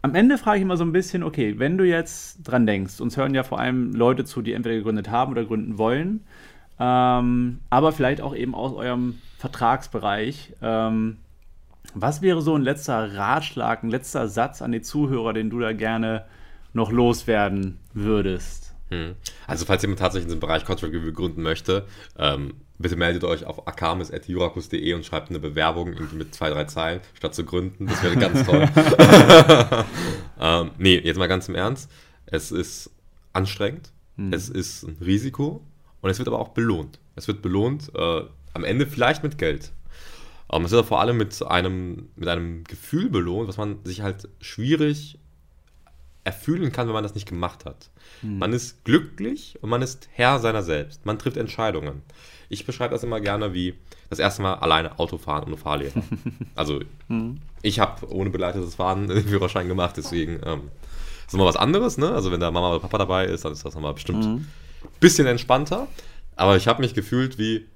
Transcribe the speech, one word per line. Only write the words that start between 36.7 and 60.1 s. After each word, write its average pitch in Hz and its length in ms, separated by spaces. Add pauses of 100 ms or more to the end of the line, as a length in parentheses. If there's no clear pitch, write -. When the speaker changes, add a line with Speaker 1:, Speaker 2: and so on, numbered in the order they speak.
Speaker 2:
Es - 120
wird 101 140
belohnt, 110 520
äh, 85 280 (300)
am 82 120
Ende 123 220
vielleicht 143 360
mit - 160
Geld. 78 340 (800)
Ähm, 82 120
es 87 80
wird 117 80
aber 110 80
vor - 120
allem 117 160
mit 104 260
einem, 90 760
mit 85 120
einem 85 360
Gefühl 180 460
belohnt, 95 380
was 95 80
man 104 280
sich 92 180
halt 98 260 (120)
schwierig 147 800 (1040)
erfühlen 156 480
kann, 123 140
wenn 110 80
man 110 80
das 101 120
nicht 101 140
gemacht 90 360
hat. - 260 (300)
Speaker 1:
Hm. 104 180
Speaker 2:
Man 98 140
ist - 320
glücklich 196 800
und 107 80
man 120 120
ist - 300
Herr 127 280
seiner 113 220
selbst. 76 440
Man 104 120
trifft - 180
Entscheidungen. 78 640 (460)
Ich - 180
beschreibe - 280
das 117 80
immer 113 180
gerne 101 320
wie 90 220 (360)
das 82 100
erste 98 220
Mal 95 120
alleine 80 440
Auto 85 200
fahren 73 280
ohne 76 100
Fahrlehrer. 71 460 (260)
Speaker 1:
<laughs> - 260
Speaker 2:
Also 73 260 (280)
Speaker 1:
Hm. 117 320 (220)
Speaker 2:
ich 107 180
habe - 300
ohne 95 200
begleitetes 90 460
Fahren 95 320
<laughs> - 0
den 98 180
Führerschein 95 400
gemacht, 90 300
deswegen, 80 480